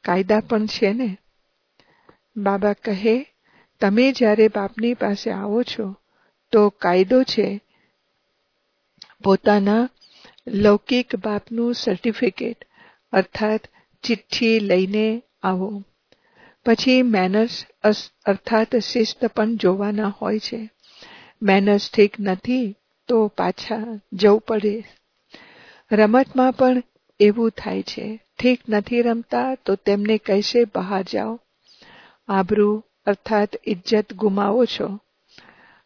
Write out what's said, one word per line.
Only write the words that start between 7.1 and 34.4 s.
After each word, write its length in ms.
છે 380
પોતાના 680
લૌકિક 680
બાપનું 580
સર્ટિફિકેટ 920
અર્થાત 500
ચિઠ્ઠી 560
લઈને 600
આવો. 400
પછી 360
મેનર્સ 640
અસ-, 260
અર્થાત 500
શિસ્ત 500
પણ 300
જોવાના 520
હોય 320
છે. 300
મેનર્સ 520
ઠીક 260
નથી 560
તો 200
પાછા 720
જવું 280
પડે." 420
રમતમાં 640
પણ 300
એવું 320
થાય 300
છે. 380
ઠીક 200
નથી 320
રમતા 540
તો 200
તેમને 420
કહેશે, 460
"બહાર 380
જાઓ." 380
આબરૂ 560
અર્થાત 440
ઇજ્જત 460
ગુમાવો 520